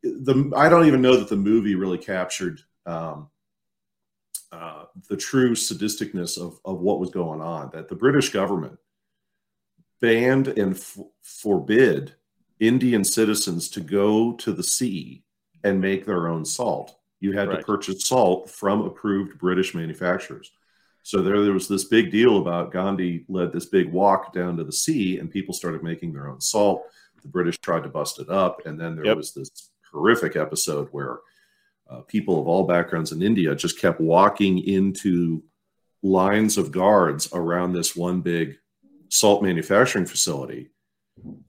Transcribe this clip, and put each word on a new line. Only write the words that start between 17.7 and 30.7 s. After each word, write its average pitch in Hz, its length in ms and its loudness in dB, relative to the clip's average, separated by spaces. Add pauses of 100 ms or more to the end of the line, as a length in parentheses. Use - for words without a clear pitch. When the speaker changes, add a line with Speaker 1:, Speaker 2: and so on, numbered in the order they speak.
Speaker 1:
salt 120 440 2
from 104 320 0
approved 98 560 -4
British 92 360 0
manufacturers. 85 760 -6 (520)
So 98 200 -2
there, 101 200 2
there 101 100 4
was 95 160 -2
this 98 160 -2
big 113 260 4
deal 110 280 6
about 87 340 -4
Gandhi 92 560 -2
led 87 240 -2
this 85 140 -8
big 90 260 2
walk 95 400 2
down 90 240 -4
to 80 80 -6
the 76 80 -12
sea, 101 460 -2
and 82 120 -10
people 95 240 -8
started 80 280 -8
making 82 300 -8
their 71 160 -12
own 65 120 -14
salt. 104 440 2 (380)
The - 60 -20
British 85 300 -2
tried 85 260 -4
to 73 40 -12
bust 73 320 -8
it 73 80 -12
up, 92 380 -2
and 78 120 -12
then 82 180 -8
there 80 100 -4
Speaker 2:
Yep. 107 100 2
Speaker 1:
was 73 160 -10
this - 380 -16 (200)
horrific 82 460 2
episode 76 560 -4